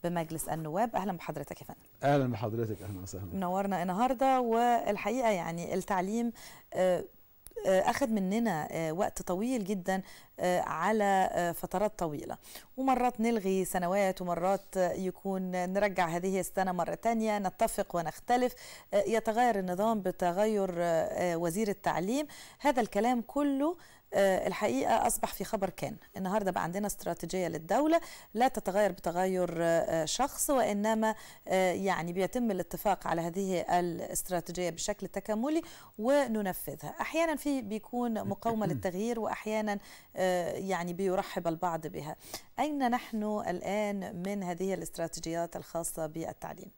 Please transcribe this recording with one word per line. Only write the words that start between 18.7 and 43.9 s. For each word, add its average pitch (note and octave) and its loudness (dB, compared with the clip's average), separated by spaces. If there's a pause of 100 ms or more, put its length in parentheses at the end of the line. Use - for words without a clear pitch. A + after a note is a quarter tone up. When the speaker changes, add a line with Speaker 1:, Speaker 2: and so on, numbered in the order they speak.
Speaker 1:
آه، G3+ 4
يتغير A3+ 4
النظام G3 2
بتغير، F#3 2
آه، E3+ 2
آه، - 0
وزير F3 0
التعليم. G3+ 0 (320)
هذا C4+ 2
الكلام A3+ 2
كله، C#4+ 0 (360)
آه، G3 4
الحقيقة A3+ 2
أصبح - -2
في G3+ -6
خبر G3 -2
كان. C#3+ -6 (220)
النهاردة F#3+ 0
بقى - -2
عندنا G3 -2
استراتيجية F3 -4
للدولة A3+ 2 (320)
لا A#3+ 4
تتغير G3 2
بتغير، F3+ 0
آه، E3 2
شخص، - -2
وإنما، A3 2 (320)
آه، F#3 4
يعني F3 0
بيتم G3+ 0
الاتفاق F3+ 0
على E3 2
هذه F3 0
الاستراتيجية F3 -2
بشكل F3+ -4
تكاملي، A#3 -2 (360)
وننفذها. G#3+ 0 (120)
أحيانًا D#4+ 2
في C4+ -2
بيكون A3 -2
مقاومة A3 0
Speaker 2:
<clears throat> D#3+ 2
Speaker 1:
للتغيير، G3 -2
وأحيانًا، G#3+ -2 (360)
آه، F3+ 2
يعني F3 -2
بيرحب F#3 0
البعض E3 -2
بها. D3+ -8 (440)
أين C#4 2
نحن A3+ -2 (240)
الآن F#3+ -2